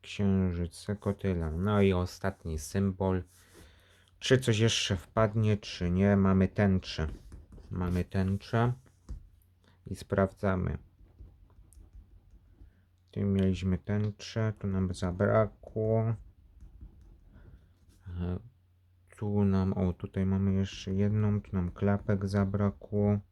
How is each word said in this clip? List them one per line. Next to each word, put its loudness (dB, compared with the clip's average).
Księżyc, -2
sekotyla. -4
No 0
i 6
ostatni -4
symbol. -2
Czy 4
coś 2
jeszcze 2
wpadnie, 0
czy -4
nie? 4
Mamy 4
tęczę. 0
Mamy -2
tęczę. -2
I -8
sprawdzamy. -2
Tu -6
mieliśmy 0
tęczę, -4
tu -6
nam -2
zabrakło. 0
E, -4
tu 2
nam, 2
o, 0
tutaj -4
mamy 2
jeszcze -2
jedną, 2
tu -8
nam 0
klapek 0
zabrakło. 0